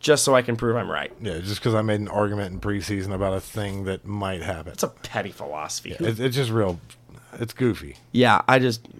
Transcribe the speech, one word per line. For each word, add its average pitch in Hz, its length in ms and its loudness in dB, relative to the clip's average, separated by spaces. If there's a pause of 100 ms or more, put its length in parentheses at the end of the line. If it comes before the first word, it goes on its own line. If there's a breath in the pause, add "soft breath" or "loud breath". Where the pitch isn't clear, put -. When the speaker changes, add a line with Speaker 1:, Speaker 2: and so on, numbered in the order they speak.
Speaker 1:
just 147 240 4
so 139 100 6
I 127 80 6
can 120 140 -2
prove 117 200 2
I'm 95 140 -2
right. 71 300 -4
Speaker 2:
Yeah, 90 180 -4
just 95 240 -6
'cause 113 120 2
I 107 80 4
made 107 180 2
an 104 80 -4
argument 101 440 0
in 92 80 -8
preseason 101 540 -2
about 95 200 0
a 95 60 -2
thing 98 440 -6
that 95 200 -4
might 98 380 -4
happen. 82 300 -8
Speaker 1:
It's - 100 -6
a - 60 0
petty - 420 -8
philosophy. 76 600 -8
Speaker 2:
Yeah, 110 180 -4
it's, 113 100 0
it's 123 180 0
just 131 140 0
real, 98 300 0 (540)
it's 117 180 -8
goofy. 76 440 -2 (140)
Speaker 1:
Yeah, 117 380 6
I 131 100 8
just, 120 300 0 (100)